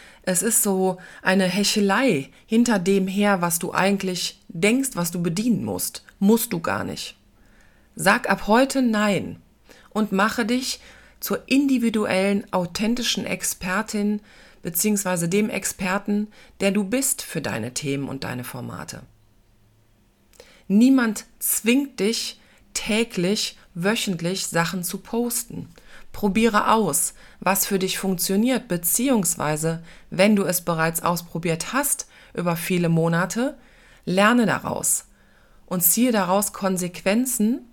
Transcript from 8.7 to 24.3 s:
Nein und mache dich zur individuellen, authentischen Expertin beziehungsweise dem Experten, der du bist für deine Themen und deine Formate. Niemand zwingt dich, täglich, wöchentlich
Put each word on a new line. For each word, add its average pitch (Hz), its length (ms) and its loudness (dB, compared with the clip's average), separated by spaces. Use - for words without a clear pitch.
Nein 208 640 0
und 214 220 -2
mache 208 340 2
dich 254 340 -2
zur - 280 -4
individuellen, 220 1040 2
authentischen 208 720 -2
Expertin 208 960 -4
beziehungsweise 180 680 -2
dem 202 220 0
Experten, 202 760 -4
der 196 100 2
du 202 140 0
bist 254 380 -2
für - 180 -8
deine 117 340 -6
Themen 139 340 -4
und 135 160 -10
deine 123 200 -8
Formate. - 580 -12
Niemand 226 560 4
zwingt 269 600 0
dich, 220 400 -4
täglich, 208 840 -2
wöchentlich 185 760 -2